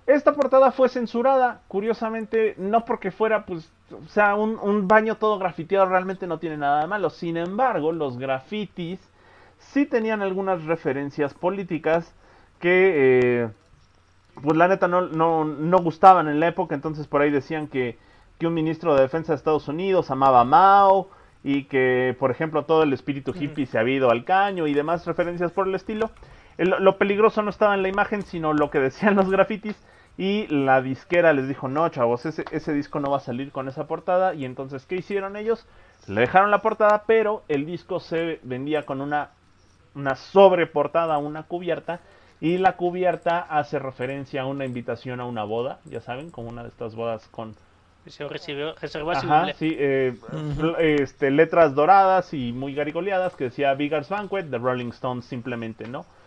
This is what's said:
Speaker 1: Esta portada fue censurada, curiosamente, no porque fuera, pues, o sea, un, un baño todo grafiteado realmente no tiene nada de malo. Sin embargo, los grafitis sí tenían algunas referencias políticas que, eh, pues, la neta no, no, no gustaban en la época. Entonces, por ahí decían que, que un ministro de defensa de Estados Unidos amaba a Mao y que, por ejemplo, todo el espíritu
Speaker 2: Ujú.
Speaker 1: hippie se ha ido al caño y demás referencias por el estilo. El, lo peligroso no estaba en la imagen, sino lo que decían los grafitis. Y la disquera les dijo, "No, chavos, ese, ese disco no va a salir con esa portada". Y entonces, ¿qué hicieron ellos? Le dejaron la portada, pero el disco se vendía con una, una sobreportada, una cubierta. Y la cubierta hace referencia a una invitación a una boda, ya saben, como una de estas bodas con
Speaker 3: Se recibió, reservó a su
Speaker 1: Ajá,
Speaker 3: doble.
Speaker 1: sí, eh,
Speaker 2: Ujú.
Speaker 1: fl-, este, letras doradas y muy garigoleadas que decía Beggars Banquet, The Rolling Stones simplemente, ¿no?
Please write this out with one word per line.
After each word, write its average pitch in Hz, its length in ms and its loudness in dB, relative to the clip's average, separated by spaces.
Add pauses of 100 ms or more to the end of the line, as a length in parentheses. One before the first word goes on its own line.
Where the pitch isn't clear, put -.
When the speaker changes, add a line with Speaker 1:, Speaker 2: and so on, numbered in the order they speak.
Speaker 1:
Esta 294 280 4
portada 269 360 4
fue 254 200 2
censurada, 247 760 0
curiosamente, 220 920 -2
no 208 260 0
porque 214 260 -6
fuera, 214 360 -2
pues, 170 260 -12 (180)
o 113 180 -18
sea, 208 260 2
un, 214 260 -2
un 202 260 0
baño 214 300 4
todo 214 220 0
grafiteado 180 480 0
realmente 185 400 -2
no 165 120 -6
tiene 160 200 -8
nada 147 240 0
de 160 40 -4
malo. 190 220 -2
Sin 165 300 -6
embargo, 185 520 -2
los 147 280 -4
grafitis 165 840 -6 (580)
sí - 280 -2
tenían 220 340 -2
algunas 190 440 -2
referencias 143 680 -2
políticas 170 800 -2 (480)
que, 185 320 4 (520)
eh, 113 40 -2 (920)
pues, 156 160 2
la 175 100 6
neta 185 200 2
no, 180 120 2
no, 160 460 0
no 156 320 0
gustaban 175 500 6
en 147 100 0
la 165 100 2
época. 170 260 -4
Entonces, 151 320 -8
por 143 160 0
ahí 147 80 2
decían 147 360 -4
que, 127 300 -4 (420)
que 165 80 -2
un 165 60 -2
ministro 160 420 0
de 135 60 6
defensa 160 320 0
de 151 40 0
Estados 147 320 -2
Unidos 175 420 0
amaba 135 300 4
a 120 40 6
Mao 190 640 6 (340)
y 139 220 -2
que, 127 560 2
por 131 100 2
ejemplo, 156 360 -4
todo 160 160 4
el 147 100 2
espíritu 135 380 -6
Speaker 2:
Ujú. 156 140 -8
Speaker 1:
hippie 147 200 -4
se 127 140 -4
ha 113 100 2
ido 131 220 4
al 123 160 0
caño 190 400 0
y 147 80 -2
demás 160 320 -2
referencias 170 440 -2
por 190 160 -2
el 190 80 -2
estilo. 214 360 -6 (480)
El, 180 200 0
lo 190 200 2
peligroso 202 420 0
no 208 80 -4
estaba 208 260 0
en 196 80 -2
la 190 60 -4
imagen, 202 320 -4
sino 165 320 -4
lo 147 180 0
que 147 100 -2
decían 196 360 0
los 185 140 2
grafitis. 196 520 -2 (340)
Y 196 300 -4
la 135 340 2
disquera 156 520 2
les 135 160 -2
dijo, 135 180 -8
"No, 147 220 -2
chavos, 120 360 -2
ese, 160 280 -8
ese 156 200 -6
disco 143 280 -4
no 139 100 -4
va 139 60 0
a 135 40 -4
salir 135 300 -10
con 135 160 -10
esa 143 220 -10
portada". 180 460 -2
Y 147 100 -8
entonces, 135 420 -12
¿qué - 80 -8
hicieron 196 420 -6
ellos? 220 300 -6 (400)
Le 101 140 -2
dejaron 190 320 4
la 202 100 4
portada, 214 420 2
pero 220 440 0
el 147 180 -2
disco 175 320 -8
se 165 460 -6
vendía 139 420 -6
con 135 140 -6
una, 147 300 -4 (640)
una 139 180 -4
sobreportada, 165 1040 4
una 151 240 -8
cubierta. 170 560 -8 (420)
Y 165 180 0
la 185 180 2
cubierta 175 640 -2
hace 151 400 -4
referencia 135 640 -8
a 127 40 -6
una 139 180 -6
invitación 123 540 -8
a 123 60 -8
una 120 180 -8
boda, 117 420 -6
ya 135 160 -12
saben, 135 300 -12
como 117 180 -12
una 120 140 -14
de 117 60 -14
estas 113 260 -12
bodas 113 380 -8
con 110 240 -14 (500)
Speaker 3:
Se - 220 -14
recibió, 147 460 -8
reservó 156 380 -8
a 143 80 -2
su 131 60 -4
Speaker 1:
Ajá, 151 140 4
Speaker 3:
doble. 185 140 -2
Speaker 1:
sí, 160 240 -2
eh, 135 360 0 (160)
Speaker 2:
Ujú. 151 300 -6
Speaker 1:
fl-, 160 180 0
este, 147 520 2
letras 160 440 4
doradas 185 600 4
y 123 180 -4
muy 135 220 -8
garigoleadas 175 600 -4
que 147 100 -6
decía 139 280 0
Beggars 147 380 -4
Banquet, 196 400 -6
The 123 80 -4
Rolling 123 320 -2
Stones 123 340 -8
simplemente, 117 640 -10
¿no? 143 160 -12 (220)